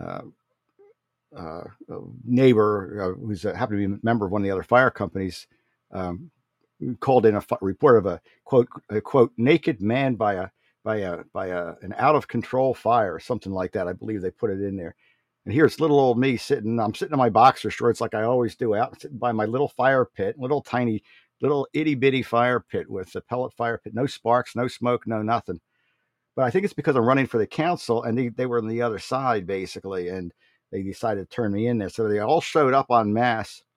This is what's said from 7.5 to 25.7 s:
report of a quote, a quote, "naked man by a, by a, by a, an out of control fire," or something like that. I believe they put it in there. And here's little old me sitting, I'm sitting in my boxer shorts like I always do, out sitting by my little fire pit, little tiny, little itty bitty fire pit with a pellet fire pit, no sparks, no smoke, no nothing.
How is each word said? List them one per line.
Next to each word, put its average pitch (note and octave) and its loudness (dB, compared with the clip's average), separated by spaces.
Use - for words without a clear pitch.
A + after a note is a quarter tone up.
report A2+ 6
of F#2+ 0
a F2+ -4
quote, B2 2
a G#2+ -2
quote, A#2+ 4
"naked C#3 2
man B2+ 0
by G#2 0
a, F#2 -6
by A2 -2
a, F2+ -6
by F#2+ -6
a, F2 -6
an F#2+ -12
out C#3 4
of C3 -2
control C3 -2
fire," G#2+ 0
or D#2+ -10
something - -8
like F#2 -4
that. F#2 -4
I F2+ -4
believe G#2+ -8
they F#2 -4
put G#2+ -4
it G2 -4
in G2 -4
there. E2+ -10
And G2+ -6
here's D#3+ 4
little D3 4
old B2+ 4
me C3 2
sitting, A#2 -2
I'm G#2+ -2
sitting C#3 -8
in C#3+ 0
my B2 4
boxer A2+ 4
shorts A2+ 0
like A#2 -4
I A2 -2
always A#2+ 2
do, A2+ 0
out B2 -2
sitting C#3 -14
by A#2+ -2
my A2 0
little B2+ 0
fire C3 2
pit, G#2 -6
little C3+ -2
tiny, A#2+ -2
little C#3 0
itty D3+ 0
bitty C3 2
fire A#2+ 2
pit F#2+ -8
with F#2+ -10
a F#2+ -10
pellet B2+ -6
fire A#2 -4
pit, A2 -16
no A#2+ -2
sparks, A#2+ -2
no A#2+ -2
smoke, A#2+ -4
no A2 -4
nothing. G#2+ -4